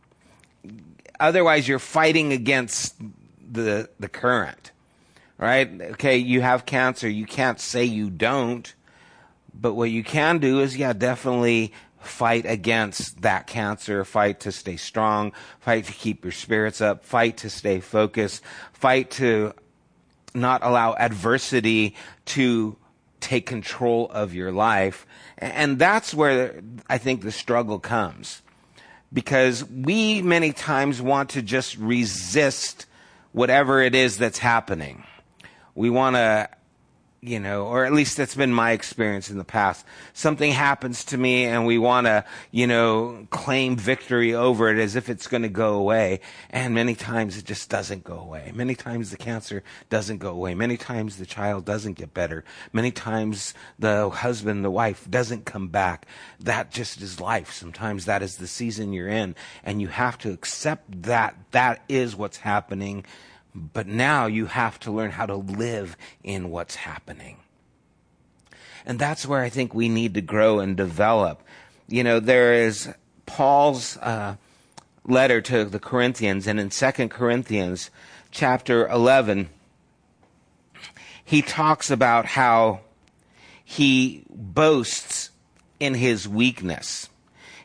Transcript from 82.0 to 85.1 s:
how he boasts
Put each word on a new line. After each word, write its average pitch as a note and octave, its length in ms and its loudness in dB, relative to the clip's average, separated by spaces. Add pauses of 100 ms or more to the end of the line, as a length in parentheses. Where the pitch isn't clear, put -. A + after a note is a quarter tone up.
how A2+ 560 4 (800)
he C3 640 2
boasts B2 1000 0 (500)